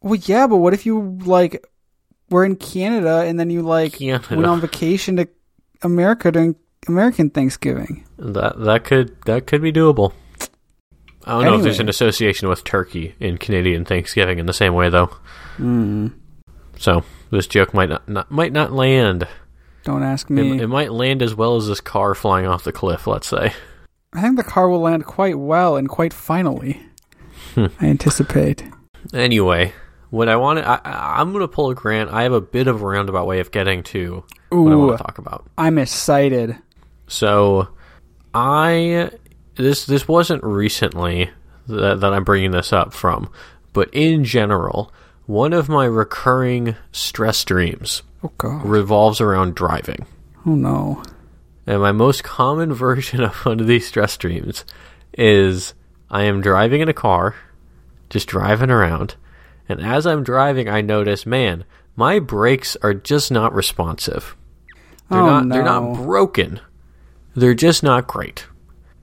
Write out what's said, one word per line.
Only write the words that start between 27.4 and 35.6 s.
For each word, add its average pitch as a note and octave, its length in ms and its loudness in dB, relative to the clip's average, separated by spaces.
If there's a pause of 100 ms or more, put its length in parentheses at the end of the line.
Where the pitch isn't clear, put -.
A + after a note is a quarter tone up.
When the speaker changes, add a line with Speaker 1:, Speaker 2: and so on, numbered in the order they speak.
Speaker 2:
Hmm. A2 100 2 (140)
Speaker 1:
I E3 60 0
anticipate. - 760 0 (500)
Speaker 2:
Anyway, G2 600 0 (380)
what A2+ 180 -2
I A2+ 80 2
wanna, D3 260 0
I, - 220 0
I, - 360 -4
I'm F3 120 -2
gonna G3 160 -4
pull C#3 220 -2
a B2+ 40 -4
Grant. A2 360 -4
I A2+ 140 -2
have B2+ 80 0
a A2+ 80 2
bit B2 260 -2
of A2+ 160 0
a - 40 -4
roundabout F#2+ 400 -2
way F#2 140 -2
of - 120 -8
getting F#2+ 320 -2
to F2+ 400 -8 (240)
what E3 240 6
I - 20 6
wanna C#3+ 200 6
Speaker 1:
Ooh, - 20 -4
Speaker 2:
talk - 220 -12
about. - 380 -16
Speaker 1:
I'm D#3+ 220 2